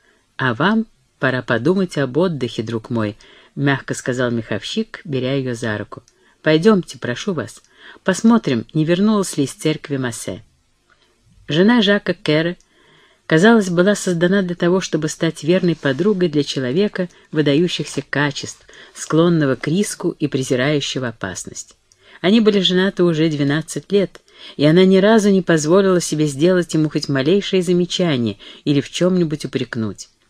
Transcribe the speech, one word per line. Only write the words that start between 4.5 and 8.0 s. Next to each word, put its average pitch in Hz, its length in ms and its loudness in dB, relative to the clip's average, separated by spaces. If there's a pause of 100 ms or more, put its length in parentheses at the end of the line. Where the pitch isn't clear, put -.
беря 131 300 -4
ее 131 200 -4
за 113 240 -6
руку. - 240 -12 (400)
«Пойдемте, 160 560 2
прошу 143 360 -6
вас, 123 280 -10 (420)